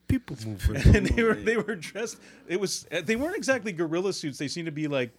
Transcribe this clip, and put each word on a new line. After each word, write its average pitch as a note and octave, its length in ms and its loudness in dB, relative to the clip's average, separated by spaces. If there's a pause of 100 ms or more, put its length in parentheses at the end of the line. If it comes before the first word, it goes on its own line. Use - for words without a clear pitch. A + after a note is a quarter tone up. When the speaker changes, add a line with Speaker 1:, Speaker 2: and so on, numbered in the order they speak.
Speaker 1:
People - 360 -2
Mover. G#2+ 300 -2
Speaker 2:
<laughs> G#3+ 220 8
And G3+ 100 4
they - 160 4
were, A3+ 120 4
they G#3+ 220 0
were A3 200 0
dressed, G3 420 -8 (300)
it F3+ 120 -2
was, - 320 -4
uh, E3+ 120 -2
they A3 120 0
weren't E4 200 -2
exactly A3+ 360 -2
gorilla F3 400 -2
suits. D3 260 -8
They D3 100 -4
seemed E3 180 -8
to D#3+ 60 -6
be, D3+ 160 -4
like, B2+ 300 -2